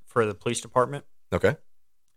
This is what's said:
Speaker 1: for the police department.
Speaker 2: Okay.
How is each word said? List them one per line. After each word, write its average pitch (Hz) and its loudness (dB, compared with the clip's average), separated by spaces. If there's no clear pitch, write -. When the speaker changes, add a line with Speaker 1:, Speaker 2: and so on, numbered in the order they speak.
Speaker 1:
for 117 0
the 104 -4
police - -6
department. 127 -2
Speaker 2:
Okay. 101 2